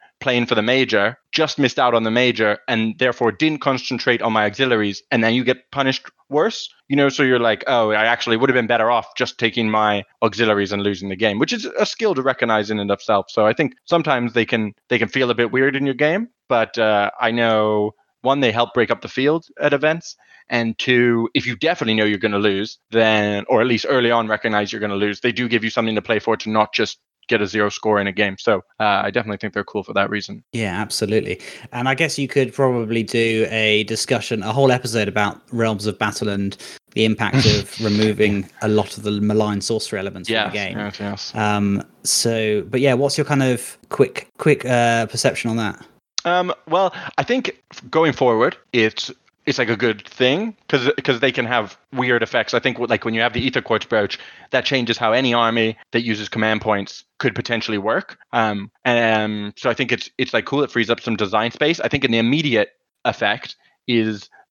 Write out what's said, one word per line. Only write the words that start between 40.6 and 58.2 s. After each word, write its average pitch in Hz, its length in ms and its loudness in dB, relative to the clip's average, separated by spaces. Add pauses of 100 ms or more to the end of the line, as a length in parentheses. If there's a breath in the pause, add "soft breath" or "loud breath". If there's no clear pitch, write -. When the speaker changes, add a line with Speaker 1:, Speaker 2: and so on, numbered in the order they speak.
Speaker 1:
yes, 104 220 -8
yes. 101 340 -8
Speaker 2:
Um, 104 480 0 (200)
so, 110 680 0
but 123 120 -2
yeah, 135 120 4
what's 139 240 0
your 147 80 -2
kind 135 180 0
of 127 360 -2 (100)
quick, - 480 0
quick, - 300 0
uh, 117 400 2
perception - 440 -2
on 113 60 -2
that? 107 260 -4 (440)
Speaker 1:
Um, 180 260 0 (160)
well, 180 260 0 (240 loud breath)
I 143 40 0
think 247 280 -2 (200)
f-, - 200 -20
going 160 240 4
forward, 120 420 2 (160)
it's, 113 380 0 (340)
it's, 135 140 -2
like, 120 100 0
a 113 80 0
good 107 320 -2
thing 165 480 0 (120)
'cause, 123 220 2 (120)
'cause 120 180 0
they 131 100 2
can 127 140 -2
have 117 320 -2 (160)
weird 123 300 0
effects. 113 320 -2
I 117 60 2
think 123 160 -2
w-, 117 120 -4
like, 113 160 0
when 113 80 -2
you 113 80 -2
have 117 140 0
the 123 120 -2
Aether 131 140 0
Quartz 110 240 -2
Brooch, 104 340 -2 (320 loud breath)
that 131 140 0
changes 120 320 0
how 110 160 0
any 123 220 2
army 113 420 2 (160 loud breath)
that 117 80 0
uses 107 300 -4
command 107 320 0
points 104 420 -4 (140)
could 113 160 -2
potentially 110 420 -4
work. 104 400 -2 (160)